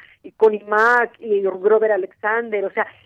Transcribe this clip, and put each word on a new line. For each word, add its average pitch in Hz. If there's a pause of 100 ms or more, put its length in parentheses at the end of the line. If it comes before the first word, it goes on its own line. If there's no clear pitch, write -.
(220)
y -
Connie 214
Mack, 233
y 208
Grover 208
Alexander", 208
o 190
sea, 220 (200)